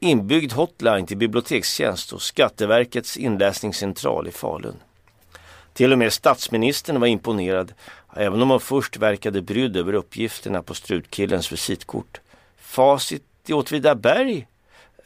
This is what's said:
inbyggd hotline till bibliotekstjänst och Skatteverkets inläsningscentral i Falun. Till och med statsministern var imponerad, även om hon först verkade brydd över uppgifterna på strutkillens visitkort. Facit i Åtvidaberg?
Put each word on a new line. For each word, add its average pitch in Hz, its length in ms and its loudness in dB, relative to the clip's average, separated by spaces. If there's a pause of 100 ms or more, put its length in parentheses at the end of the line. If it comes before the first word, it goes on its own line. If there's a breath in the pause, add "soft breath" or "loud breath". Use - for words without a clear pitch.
inbyggd 139 520 2
hotline 113 540 0
till 98 100 -6
bibliotekstjänst 113 960 -2
och 90 100 -10
Skatteverkets 117 920 0
inläsningscentral 98 1120 -2
i - 20 -12
Falun. - 460 -8 (960 loud breath)
Till 127 200 6
och 131 60 4
med 113 140 4
statsministern 131 880 0
var 120 60 4
imponerad, 95 680 -2 (420 loud breath)
även 104 260 0
om 135 80 4
hon 127 100 4
först - 360 -4
verkade 104 460 -2
brydd 107 340 -2
över 90 160 -2
uppgifterna 104 720 -4
på - 120 -12
strutkillens 95 760 -4
visitkort. - 680 -8 (400 soft breath)
Facit 139 640 2 (220)
i 160 60 -4
Åtvidaberg? 151 920 2 (600 soft breath)